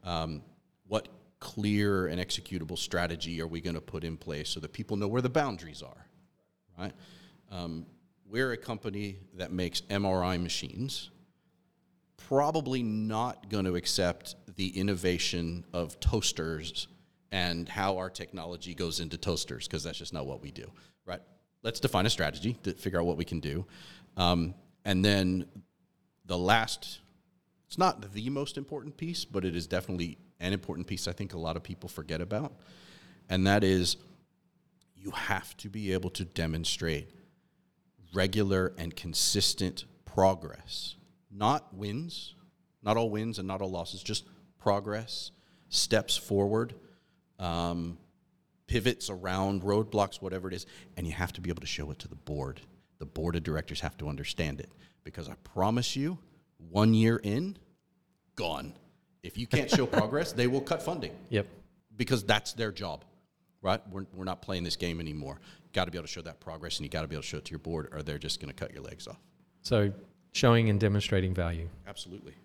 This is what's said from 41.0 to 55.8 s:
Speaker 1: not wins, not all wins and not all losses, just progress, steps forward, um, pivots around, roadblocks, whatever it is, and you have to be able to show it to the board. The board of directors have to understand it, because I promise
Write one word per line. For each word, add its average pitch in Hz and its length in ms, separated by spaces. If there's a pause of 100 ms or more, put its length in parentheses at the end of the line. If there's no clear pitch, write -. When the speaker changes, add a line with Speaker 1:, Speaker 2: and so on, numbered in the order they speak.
Speaker 1:
not 104 440
wins, 104 600 (460)
not 110 160
all 117 120
wins 107 280
and 95 100
not 95 140
all 95 80
losses, 90 320
just - 240 (320)
progress, 104 760 (380)
steps - 480
forward, 107 560 (640)
um, 85 600 (720)
pivots 117 420
around, 95 540
roadblocks, 104 580
whatever 92 260
it 90 60
is, 85 120 (320)
and 85 100
you 80 60
have 87 200
to - 80
be 82 80
able 82 120
to 73 60
show 73 240
it 71 80
to - 80
the - 80
board. 71 460 (380)
The 73 60
board 82 300
of 80 80
directors 76 380
have - 160
to 76 120
understand 71 500
it, - 100 (340)
because - 260
I - 140
promise 113 520